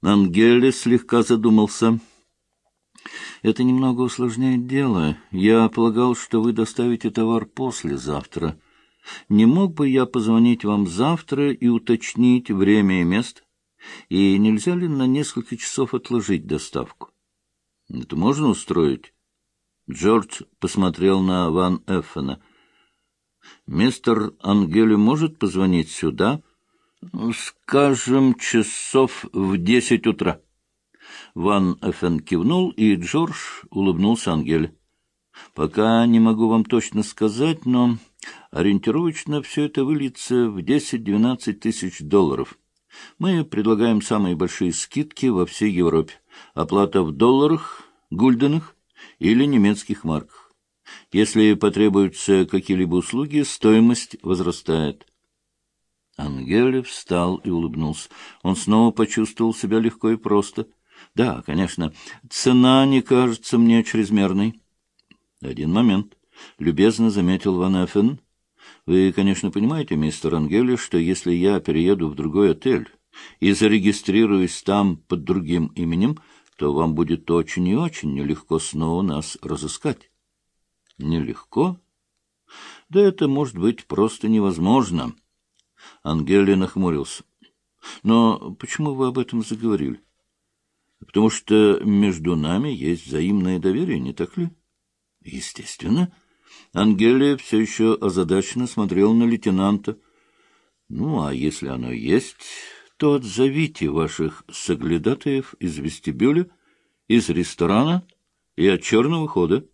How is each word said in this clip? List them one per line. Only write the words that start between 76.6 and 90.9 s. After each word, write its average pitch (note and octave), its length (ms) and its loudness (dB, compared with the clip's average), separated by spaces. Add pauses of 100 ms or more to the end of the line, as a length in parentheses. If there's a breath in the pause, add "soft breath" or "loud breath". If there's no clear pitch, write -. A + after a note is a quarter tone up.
вам D#2+ 220 0
будет D#2+ 340 -4
очень E2+ 380 -2
и F#2+ 80 0
очень B2+ 380 -6
нелегко D2 460 -6
снова E2 420 -4
нас D#2 400 -6
разыскать». - 720 -8 (840)
«Нелегко? E2 840 -4 (1080 loud breath)
Да F#3+ 120 2
это F#3+ 260 2
может C3+ 300 -2
быть G#2+ 280 -2
просто A2 440 -2
невозможно». F#2+ 840 0 (920 soft breath)
Ангеле F#2 520 2
нахмурился. F#2 680 -4 (800 loud breath)
«Но A2+ 520 2
почему D3 380 -6
вы C3 140 -2
об B2+ 120 -4
этом A#2 240 -4
заговорили?» G#2+ 580 -4 (960)